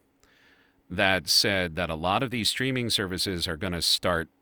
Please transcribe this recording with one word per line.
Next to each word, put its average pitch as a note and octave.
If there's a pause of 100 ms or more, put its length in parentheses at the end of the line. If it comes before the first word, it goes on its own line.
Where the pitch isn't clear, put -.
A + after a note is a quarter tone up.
(880)
that F#2+
said F#2
that F2
a E2
lot F#2
of C3
these A2
streaming B2+
services F2+
are E2
gonna F2
start E2+ (120)